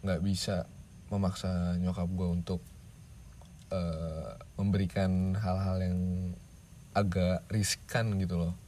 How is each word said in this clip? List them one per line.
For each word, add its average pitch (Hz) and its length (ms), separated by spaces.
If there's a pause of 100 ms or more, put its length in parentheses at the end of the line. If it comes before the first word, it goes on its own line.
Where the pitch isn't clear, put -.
nggak 90 160
bisa 95 480 (400)
memaksa 92 720
nyokap 90 240
gue 90 240
untuk, 87 300 (1120)
eh, 80 560 (280)
memberikan 95 760
hal-hal 92 480
yang 92 160 (960)
agak 92 560
riskan 107 680
gitu 90 200
loh 85 160 (140)